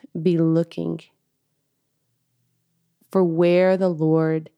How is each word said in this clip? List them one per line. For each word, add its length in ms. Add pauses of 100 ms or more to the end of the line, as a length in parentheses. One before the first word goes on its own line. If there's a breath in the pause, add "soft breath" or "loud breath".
(200)
be 180
looking 640 (2000)
for 120
where 540
the 120
Lord 680